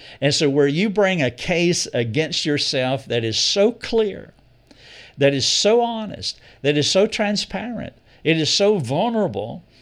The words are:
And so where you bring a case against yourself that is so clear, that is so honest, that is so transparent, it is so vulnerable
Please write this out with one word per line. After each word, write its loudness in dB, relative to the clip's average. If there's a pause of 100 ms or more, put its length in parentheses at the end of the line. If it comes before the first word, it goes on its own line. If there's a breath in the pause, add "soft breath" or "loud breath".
(220 loud breath)
And 2
so 2
where 4
you 0
bring 2
a 2
case 0
against -2
yourself -2
that -2
is -2
so 2
clear, -4 (840 loud breath)
that 4
is 0
so 4
honest, -6 (220 loud breath)
that 2
is 0
so 4
transparent, -6 (320 soft breath)
it 2
is 0
so 2
vulnerable -4 (200 soft breath)